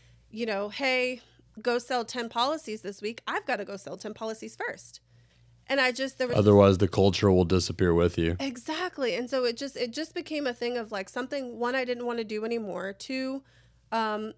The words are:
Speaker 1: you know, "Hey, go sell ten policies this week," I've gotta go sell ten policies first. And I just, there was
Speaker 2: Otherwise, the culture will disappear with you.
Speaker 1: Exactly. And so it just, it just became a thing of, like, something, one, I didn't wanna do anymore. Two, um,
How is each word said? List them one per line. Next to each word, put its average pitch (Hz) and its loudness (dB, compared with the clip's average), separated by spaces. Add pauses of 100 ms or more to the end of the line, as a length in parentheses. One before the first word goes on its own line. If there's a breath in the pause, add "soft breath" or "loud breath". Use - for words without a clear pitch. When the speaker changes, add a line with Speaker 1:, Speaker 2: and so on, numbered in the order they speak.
(300)
Speaker 1:
you 226 -6
know, 208 -2
"Hey, 254 0 (400 soft breath)
go 240 2
sell 247 -2
ten 233 -6
policies 233 -2
this 202 -10
week," 220 -8
I've 349 -4
gotta 208 -2
go 196 -10
sell - -12
ten 214 -10
policies 220 -8
first. - -10 (680)
And 277 2
I 254 4
just, 262 -4
there 254 0
was 240 0
Speaker 2:
Otherwise, 101 8
the 98 4
culture 98 4
will 90 6
disappear 90 2
with 87 4
you. 85 2
Speaker 1:
Exactly. 277 -4
And 240 -4
so 262 0
it 240 0
just, 277 -8
it 240 -4
just 320 -8
became 311 -4
a 247 -2
thing 240 -4
of, 226 -6
like, 196 -6
something, 262 -6
one, 240 0
I 262 0
didn't 247 -4
wanna 240 -2
do 214 -4
anymore. 196 -4
Two, 262 -6 (480)
um, 220 -2